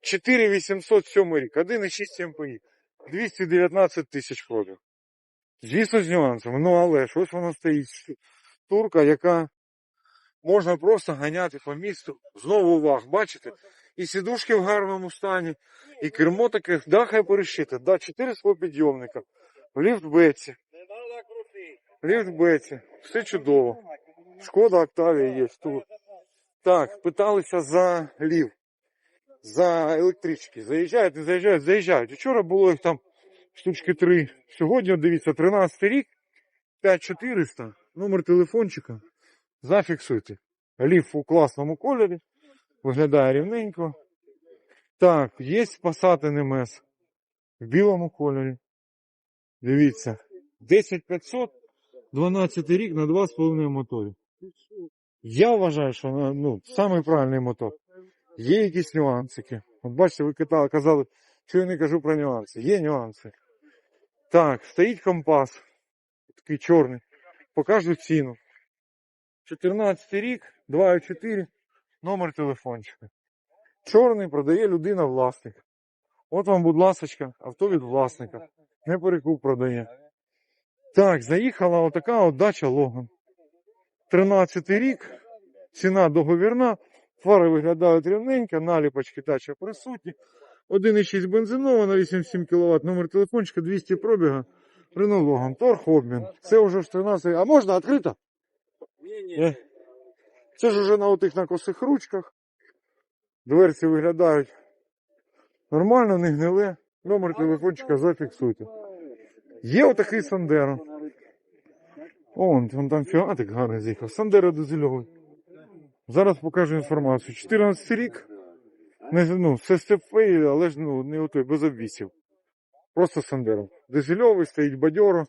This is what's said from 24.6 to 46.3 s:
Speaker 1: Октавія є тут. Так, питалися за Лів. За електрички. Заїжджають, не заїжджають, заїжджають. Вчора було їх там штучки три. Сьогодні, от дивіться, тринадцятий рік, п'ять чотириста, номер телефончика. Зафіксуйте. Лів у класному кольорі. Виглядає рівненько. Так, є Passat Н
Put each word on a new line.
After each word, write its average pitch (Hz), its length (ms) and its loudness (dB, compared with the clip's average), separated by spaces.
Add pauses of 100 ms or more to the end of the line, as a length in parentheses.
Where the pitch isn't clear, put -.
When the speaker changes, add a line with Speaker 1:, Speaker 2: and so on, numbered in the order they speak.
Speaker 1:
Октавія 151 520 0
є 131 120 0 (140)
тут. 139 220 -8 (800)
Так, 180 380 0
питалися 190 600 -2
за 165 480 0 (120)
Лів. 156 300 0 (920)
За 165 540 0
електрички. 165 680 -4
Заїжджають, 165 520 -2
не 156 80 -12
заїжджають, 180 400 0
заїжджають. 160 500 0
Вчора 226 300 -2
було 185 280 2
їх 151 80 -2
там 165 200 -2 (540)
штучки - 400 -6
три. 175 360 2 (200)
Сьогодні, 190 440 0
от 170 60 0
дивіться, 160 340 0
тринадцятий 190 560 2
рік, 269 180 0 (760)
п'ять 185 200 2
чотириста, 165 720 -6 (220)
номер 190 280 -2
телефончика. 175 800 0 (600)
Зафіксуйте. 139 760 -2 (420)
Лів 156 340 2
у 147 100 -6
класному 151 520 0
кольорі. 214 440 -2 (640)
Виглядає 135 500 2
рівненько. 175 600 -4 (1080)
Так, 156 400 4
є 165 240 -2
Passat 170 600 0
Н 147 120 -2